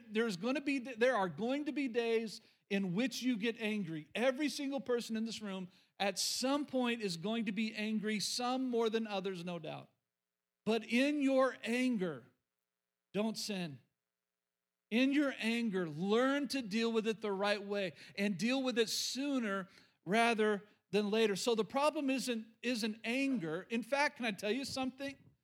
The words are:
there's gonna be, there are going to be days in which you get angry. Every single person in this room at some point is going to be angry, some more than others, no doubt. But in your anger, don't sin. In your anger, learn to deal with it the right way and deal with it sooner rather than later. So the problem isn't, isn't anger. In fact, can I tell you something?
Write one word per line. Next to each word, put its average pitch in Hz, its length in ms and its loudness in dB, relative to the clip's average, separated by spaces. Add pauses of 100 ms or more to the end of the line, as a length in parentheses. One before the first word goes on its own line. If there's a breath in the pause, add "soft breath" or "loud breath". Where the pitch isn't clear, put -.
(120)
there's 214 260 2
gonna 247 220 0
be, 285 200 -2
there 247 360 2
are 190 140 2
going 240 360 -2
to 302 60 -4
be 277 160 -2
days 226 540 0 (300 soft breath)
in 196 240 0
which 247 260 0
you 247 160 0
get 220 240 -2
angry. 196 540 -4
Every 262 340 2
single 277 300 -4
person 226 360 -2
in 220 100 -2
this 220 160 -8
room 190 260 -6 (320 soft breath)
at 196 180 0
some 277 480 0
point 240 380 0
is 185 120 0
going 214 300 -2
to 226 60 -2
be 220 260 -2
angry, 214 420 0
some 254 500 -2
more 226 200 2
than 226 160 0
others, 190 400 -4
no 175 140 -6
doubt. 143 280 -10 (800)
But 220 180 2
in 269 380 2
your 262 420 4
anger, 214 600 0 (920)
don't 214 240 -2
sin. 175 400 -6 (1120)
In 262 240 4
your 277 260 2
anger, 220 480 0
learn 226 600 2
to 269 140 -4
deal 226 280 0
with 226 160 2
it 220 140 -2
the 208 100 -2
right 202 320 0
way 202 300 -2 (240 loud breath)
and 202 180 0
deal 247 280 2
with 247 160 0
it 226 100 4
sooner 233 800 -2 (400 loud breath)
rather 214 560 4 (280 loud breath)
than 202 200 2
later. 220 240 4
So 233 180 2
the 220 100 2
problem 285 460 2
isn't, 233 360 -2 (180)
isn't 226 320 0 (100)
anger. 226 640 -2
In 233 140 -2
fact, 285 340 0
can 240 80 -4
I 226 60 0
tell 202 200 -2
you 262 140 -2
something? 262 480 -6 (300)